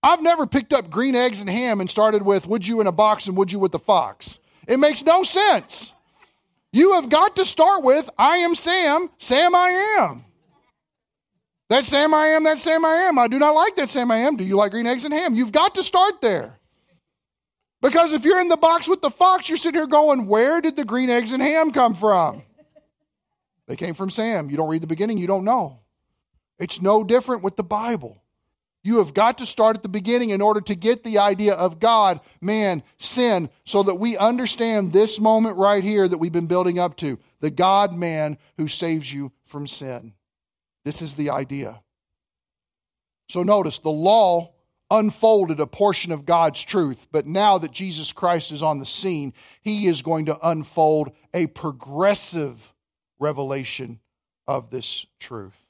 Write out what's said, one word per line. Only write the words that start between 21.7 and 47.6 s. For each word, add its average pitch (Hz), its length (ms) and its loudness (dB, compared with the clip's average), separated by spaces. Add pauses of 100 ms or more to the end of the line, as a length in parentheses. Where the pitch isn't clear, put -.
come 233 240 2
from?" 180 480 2 (1200)
They - 100 -10
came 170 200 -8
from 190 160 -8
Sam. 214 400 -4
You 143 60 -6
don't 156 120 -2
read 160 140 -2
the 165 40 -12
beginning, 202 300 -4
you 180 100 -4
don't 190 180 -2
know. 196 340 -2 (800)
It's 175 200 -10
no 208 240 2
different 240 380 0
with 190 140 -6
the 214 80 -6
Bible. 208 580 -8 (600)
You 226 160 2
have 147 160 0
got 226 240 2
to 247 80 -10
start 220 280 2
at - 60 -10
the 214 80 -10
beginning 220 400 -2
in 196 120 -2
order 208 200 2
to 208 140 -6
get 226 280 -2
the 220 140 -2
idea 202 380 2
of 165 240 -4
God, 208 420 2 (180)
man, 196 440 -2 (160)
sin, 214 500 -2 (160)
so 202 160 0
that 190 140 0
we 220 200 -4
understand 220 800 -2
this 214 260 4
moment 220 380 2
right 202 260 2
here 196 240 2
that 175 120 -2
we've 165 120 -4
been 170 140 -2
building 180 320 0
up 180 200 -2
to, 139 200 -6 (220)
the 151 100 -4
God-man 170 880 0 (200)
who 156 100 -4
saves 160 440 -6
you 139 200 -10 (160)
from 147 180 -14
sin. 123 480 -12 (680)
This 147 180 -10
is 143 140 -12
the 147 160 -4
idea. 131 500 -10 (1500)
So 180 140 -6
notice, 185 380 0
the 160 100 -4
law 175 600 2 (400)
unfolded 208 680 2
a 151 60 0
portion 190 460 -2
of 143 160 -8
God's 165 340 0
truth, 156 500 -4
but 151 140 -2
now 190 320 2
that 156 140 -8